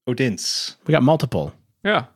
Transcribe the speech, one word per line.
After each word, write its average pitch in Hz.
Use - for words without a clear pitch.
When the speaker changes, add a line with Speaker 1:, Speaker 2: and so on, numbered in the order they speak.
Speaker 1:
Odins. 123
Speaker 2:
We 156
got 151
multiple. 127
Speaker 3:
Yeah. 190